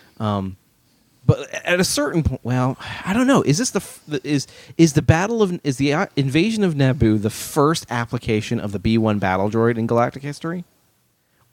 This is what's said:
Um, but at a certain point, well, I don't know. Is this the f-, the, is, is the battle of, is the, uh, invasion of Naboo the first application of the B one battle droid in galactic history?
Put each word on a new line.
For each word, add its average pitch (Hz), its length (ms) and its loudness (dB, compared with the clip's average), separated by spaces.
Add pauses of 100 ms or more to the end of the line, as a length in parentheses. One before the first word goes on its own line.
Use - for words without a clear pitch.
(200)
Um, 98 360 -2 (720)
but - 280 0 (120)
at 180 140 2
a 185 40 4
certain 170 400 -2
point, 127 220 -2
well, 127 320 0 (280)
I 180 60 -4
don't 247 160 2
know. 262 140 6
Is 143 160 2
this 247 140 -4
the 202 80 -2
f-, - 280 -14
the, 147 180 -6
is, 143 220 -2 (300)
is 165 160 6
the 151 80 2
battle 196 400 2
of, 180 240 0
is 139 120 0
the, 139 160 0
uh, 175 120 0 (100)
invasion 170 480 0
of 170 120 2
Naboo 123 460 4
the 107 80 0
first - 600 0
application 117 720 -4
of 101 100 -6
the 98 80 -6
B 113 180 2
one 110 220 2
battle 95 300 0
droid 113 280 2
in 113 100 -2
galactic 123 360 0
history? 165 400 -10 (880)